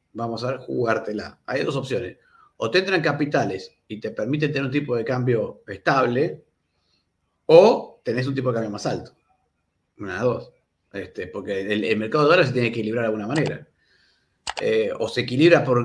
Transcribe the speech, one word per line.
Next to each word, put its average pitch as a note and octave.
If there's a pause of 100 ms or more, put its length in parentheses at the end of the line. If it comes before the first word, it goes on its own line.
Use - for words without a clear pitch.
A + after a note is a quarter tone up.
(120)
vamos A#2
a B2+
ver, B2+
jugártela. A2
Hay C3+
dos C#3
opciones. F#2+ (400)
O A#2
te F3+
entran F#3+
capitales C#3+ (140)
y G#2+
te G#2+
permiten C#3+
tener C#3
un B2+
tipo C3
de A2+
cambio B2
estable, B2+ (1000)
o F#3
tenés B2
un C3+
tipo B2+
de A2+
cambio A2
más G2+
alto. G#2 (840)
Una F#2+
de F#2+
dos. A#2+ (440)
Este, F#2
porque G2
el, G#2
el G#2+
mercado A2
de D3+
dólares E3+
se A#2+
tiene A#2+
que A#2+
equilibrar A2+
de A2+
alguna G#2+
manera. C3+ (920)
Eh, A2
o A2
se B2
equilibra C#3
por B2